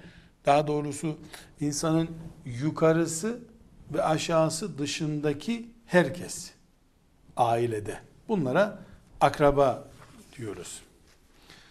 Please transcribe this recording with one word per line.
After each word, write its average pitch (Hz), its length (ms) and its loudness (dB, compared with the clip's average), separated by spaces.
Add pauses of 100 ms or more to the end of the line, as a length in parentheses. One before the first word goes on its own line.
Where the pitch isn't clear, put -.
(460)
daha 147 220 4
doğrusu 151 500 -4 (420)
insanın 160 500 0 (360)
yukarısı 160 920 0 (540)
ve 151 100 0
aşağısı 160 720 0
dışındaki 151 920 -4 (160)
herkes - 640 0 (840)
ailede. 117 640 0 (280)
Bunlara 185 560 0 (380)
akraba 139 640 4 (500)
diyoruz. 95 440 -12 (880)